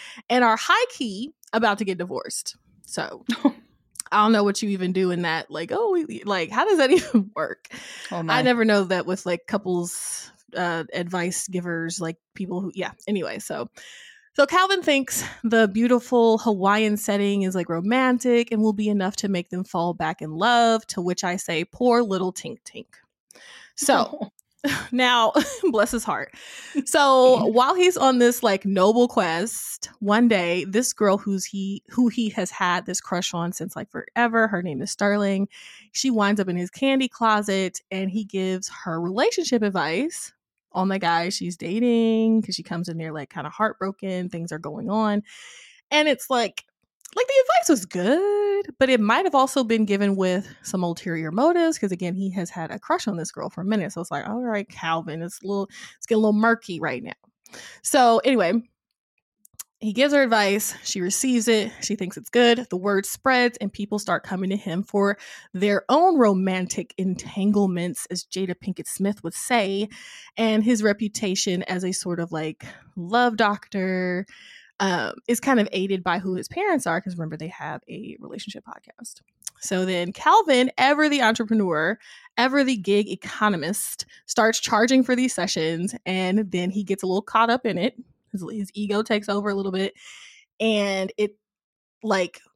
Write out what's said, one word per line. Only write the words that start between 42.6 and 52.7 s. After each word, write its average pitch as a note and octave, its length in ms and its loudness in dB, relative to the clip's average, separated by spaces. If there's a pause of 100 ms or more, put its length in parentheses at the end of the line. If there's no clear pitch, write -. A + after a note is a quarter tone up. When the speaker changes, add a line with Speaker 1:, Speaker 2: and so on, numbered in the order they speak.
Speaker 1:
comes F3 260 -6
in E3 80 -8
there, D#3+ 160 -8
like, D3 180 -10
kinda D3+ 180 -10
heartbroken, F#3+ 800 -4
things E3+ 220 -10
are D#3 80 -8
going D3+ 300 -8
on. G#3 340 0 (680)
And D4+ 180 4
it's C4 200 -2
like, A#3+ 360 -2 (500)
like, B4 120 0
the C5+ 180 6
advice E5+ 240 4
was A3 180 2
good, G4+ 800 0 (120)
but C4 100 4
it B3+ 120 4
might A#3+ 240 2
have D#4+ 100 2
also C4+ 280 4
been A3 220 0
given G3 320 2
with F#3 300 0 (160)
some F#3 200 -4
ulterior E3 480 -4
motives, D#4+ 480 2
'cause G3 140 -2
again, F3 220 -4
he G3 160 -4
has F3+ 200 -6
had E3 200 -10